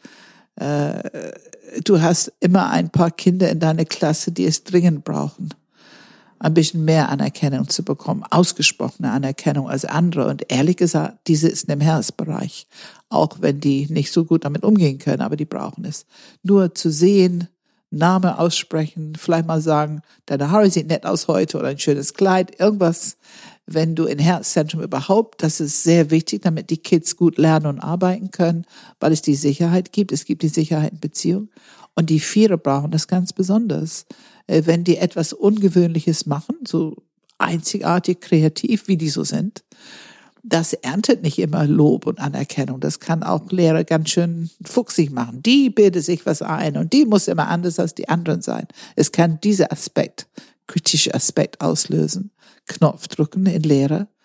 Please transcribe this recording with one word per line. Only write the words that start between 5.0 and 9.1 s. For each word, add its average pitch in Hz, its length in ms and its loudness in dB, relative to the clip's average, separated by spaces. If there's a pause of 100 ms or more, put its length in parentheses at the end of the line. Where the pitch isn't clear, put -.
brauchen, 151 460 -6 (880)
ein 156 140 0
bisschen 160 320 2
mehr 160 240 2
Anerkennung 139 580 -2
zu - 160 -2
bekommen, - 460 -4
ausgesprochene - 840 0